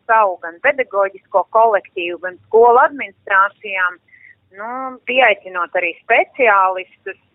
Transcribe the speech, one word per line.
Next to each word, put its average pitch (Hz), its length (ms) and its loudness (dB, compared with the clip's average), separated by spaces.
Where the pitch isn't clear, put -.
savu 214 400 0
gan 170 200 -14
pedagoģisko 196 840 -2
kolektīvu, 180 760 -2
gan 180 160 -12
skolu 233 420 4
administrācijām, 196 1160 -2
nu, 208 200 -14
pieaicinot 196 760 -2
arī 180 200 -4
speciālistus, 196 1200 -2